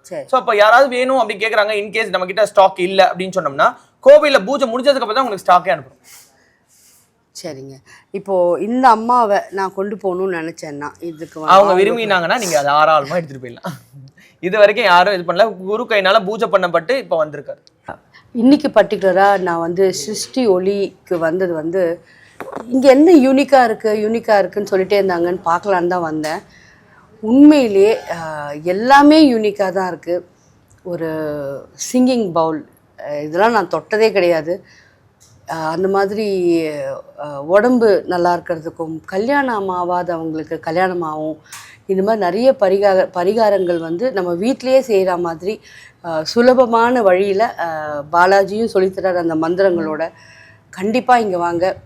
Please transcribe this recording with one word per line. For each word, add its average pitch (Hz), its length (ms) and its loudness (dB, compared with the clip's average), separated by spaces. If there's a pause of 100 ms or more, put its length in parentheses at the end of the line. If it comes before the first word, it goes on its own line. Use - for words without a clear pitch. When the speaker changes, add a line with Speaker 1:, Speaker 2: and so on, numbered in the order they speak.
Speaker 1:
சரி. 180 260 -14
Speaker 2:
So, - 140 -2
அப்ப 226 140 -2
யாராவது 233 340 6
வேணும் 254 320 -2
அப்படி 214 180 -4
கேக்குறாங்க, 220 420 0
in 214 100 -8
case 220 180 -4
நம்ம 185 160 -4
கிட்ட 190 200 -2
ஸ்டாக் 190 340 2
இல்ல 190 320 2
அப்படின்னு 185 260 -8
சொன்னோம்னா 156 320 -2 (340)
கோவில்ல 277 420 6
பூஜை 269 220 -2
முடிஞ்சதுக்கு 254 380 -2
அப்புறம் 220 140 -2
தான் 262 60 0
உங்களுக்கு 202 200 -8
ஸ்டாக்கே 180 300 2
அனுப்புறோம். - 260 -20 (1300)
Speaker 1:
சரிங்க. 135 400 -16 (360)
இப்போ 185 480 0
இந்த 247 300 -2
அம்மாவை 226 500 2 (100)
நான் 190 240 -6
கொண்டு 202 220 -6
போகணும்னு 185 440 -6
நினைச்சேன்னா 151 500 -12 (100)
இதுக்கு 160 400 -14
வந்து 156 140 2
Speaker 2:
அவங்க 196 180 6
Speaker 1:
அவங்க - 80 4
Speaker 2:
விரும்பினாங்கன்னா 202 580 0
நீங்க 175 220 -2
அதை 143 100 0
தாராளமா 151 460 2
எடுத்துட்டு 135 280 -8
போயிடலாம். 127 320 -14 (680)
இது 185 140 -2
வரைக்கும் 208 280 0
யாரும் 185 280 2
இது 175 100 -6
பண்ணல. 180 340 0
குரு 202 260 -6
கையினால 202 420 0
பூஜை 220 220 -4
பண்ணப்பட்டு 175 500 0
இப்ப 170 280 -4
வந்திருக்காரு. 143 360 -14 (720)
Speaker 1:
இன்னைக்கு 254 360 2
பர்டிகுலரா 196 720 2
நான் 175 200 -4
வந்து 175 340 0
சிருஷ்டி 220 540 -6
ஒளிக்கு 190 680 -2
வந்தது 170 360 -2
வந்து 170 480 -4 (640)
இங்க 254 240 2
என்ன 302 220 6
யூனிக்கா 269 520 4
இருக்கு, 220 280 -2 (140)
யூனிக்கா 226 320 0
இருக்குன்னு 190 340 -2
சொல்லிட்டே 190 300 0
இருந்தாங்கன்னு 175 440 -2
பார்க்கலான்னு 175 420 -2
தான் 180 140 -2
வந்தேன். 156 400 -6 (840)
உண்மையிலேயே, 240 760 6 (120)
ஆ, 156 380 -10 (140)
எல்லாமே 277 680 6
யூனிக்கா 202 380 -2
தான் 185 160 -2
இருக்கு. 175 400 -6 (560)
ஒரு 165 260 -8 (840)
சிங்கிங் 247 380 0
பவுல், 160 300 -2 (380)
அஹ், 147 240 -10
இதெல்லாம் 180 280 2
நான் 196 160 0
தொட்டதே 214 440 0
கிடையாது. 175 420 0 (960)
அஹ், 160 220 -6
அந்த 170 180 -2
மாதிரி, 196 400 -2 (880)
அஹ், 143 300 -12
உடம்பு 214 580 2
நல்லா 175 300 -2
இருக்கிறதுக்கும், 160 720 -10
கல்யாணம் 226 640 -4
ஆகாதவங்களுக்கு 170 880 -6
கல்யாணம் 175 420 -2
ஆகும். 156 360 -8 (480)
இந்த 190 180 -2
மாதிரி 214 220 0
நிறைய 226 260 2
பரிகார-, 196 600 2
பரிகாரங்கள் 190 680 0
வந்து 175 320 -6
நம்ம 180 220 -4
வீட்டிலேயே 262 480 0
செய்கிற 190 360 0
மாதிரி, 175 360 -6 (500)
அஹ், 160 200 -6
சுலபமான 240 800 2
வழியில, 196 560 2
அஹ், 151 540 -8
பாலாஜியும் 196 600 2
சொல்லித்தரார் 190 440 -2
அந்த 165 180 -2
மந்திரங்களோட. 165 680 0 (680)
கண்டிப்பா 247 480 0
இங்க 202 200 -2
வாங்க. 170 280 -2 (200)